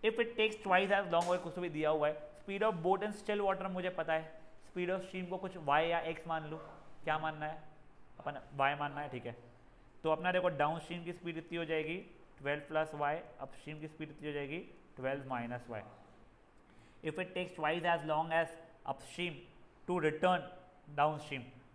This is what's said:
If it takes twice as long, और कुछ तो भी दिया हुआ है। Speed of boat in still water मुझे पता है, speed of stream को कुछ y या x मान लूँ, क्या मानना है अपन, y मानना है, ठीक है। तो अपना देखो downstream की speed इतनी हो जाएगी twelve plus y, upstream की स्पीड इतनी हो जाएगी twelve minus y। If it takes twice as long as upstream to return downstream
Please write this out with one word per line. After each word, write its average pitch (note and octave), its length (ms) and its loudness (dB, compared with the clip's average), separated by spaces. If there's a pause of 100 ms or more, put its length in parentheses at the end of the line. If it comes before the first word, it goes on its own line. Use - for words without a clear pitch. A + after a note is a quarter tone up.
If A3 200 2
it A#3 160 2
takes G#3+ 240 2
twice F#3+ 360 6
as F#3 140 0
long, E3+ 180 4
और F3+ 80 4
कुछ F3+ 160 -6
तो F3+ 60 -4
भी F3 80 -2
दिया D3+ 220 2
हुआ D3+ 180 4
है। D3+ 80 2 (220)
Speed G3 300 -2
of F#3 160 0
boat F#3+ 220 4
in G#3+ 120 -2
still G#3 280 0
water F#3+ 240 0
मुझे F3+ 280 -2
पता D#3+ 140 0
है, D#3+ 200 0 (360)
speed F3+ 260 -2
of F#3 140 -2
stream F#3 220 -6
को F#3 80 -2
कुछ F#3 200 -6 (100)
y D3 140 8
या E3+ 200 2 (100)
x - 160 -8
मान D#3 220 -4
लूँ, D#3 80 -8 (460)
क्या D#3 140 2
मानना D3+ 280 -4
है D#3 120 -6 (600)
अपन, C#3+ 220 -6 (160)
y C#3+ 240 4
मानना C#3+ 200 -2
है, D3 80 -6
ठीक B2+ 180 -8
है। A#2 100 -6 (680)
तो D#3+ 80 4
अपना F3+ 200 2
देखो F3+ 240 4
downstream E3 480 0
की F3 80 -6
speed E3+ 260 -6
इतनी E3 200 -6
हो E3+ 60 -2
जाएगी D#3+ 320 0 (420)
twelve C#3+ 300 -2
plus D#3 340 2
y, D3 120 2 (260)
upstream D3+ 400 -10
की D3+ 80 -8
स्पीड D3+ 220 -8
इतनी D3+ 180 -8
हो C#3+ 60 -4
जाएगी C#3+ 240 -4 (380)
twelve C3 380 -4
minus A#2+ 360 -6
y। G#2+ 140 -6 (1200)
If D#3 180 -4
it F#3 140 -8
takes F3+ 200 -4
twice D#3+ 280 0 (100)
as D#3 160 -2
long D#3+ 220 2
as E3 260 2 (280)
upstream E3 540 -6 (480)
to F3+ 200 2
return F3+ 420 4 (460)
downstream C#3+ 520 2 (260)